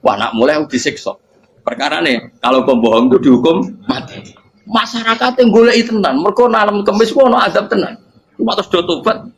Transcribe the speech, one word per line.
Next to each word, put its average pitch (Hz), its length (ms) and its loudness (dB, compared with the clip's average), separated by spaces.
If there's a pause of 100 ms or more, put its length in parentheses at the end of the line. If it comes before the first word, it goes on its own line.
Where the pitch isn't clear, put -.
Wah, 101 160 0
nak 113 160 -4
mulai 135 240 2
aku 151 160 -6
disiksa. - 400 -4 (480)
Perkara 143 400 -4
nih, 131 400 -4
kalau 127 240 2
pembohong 117 480 2
itu 127 160 2
dihukum - 560 0
mati. - 560 -10 (300)
Masyarakat 233 680 -2
yang 233 80 6
golek 226 340 4
tenan, 185 380 -2
mergo 208 240 2
nalem 208 400 0
Kemis 214 260 0
ku 269 140 4
ono 240 100 2
adab 208 320 -2
tenan. 190 300 -4 (420)
Cuma 226 160 -2
terus - 160 -6
do 175 140 2
tobat. - 420 -4 (100)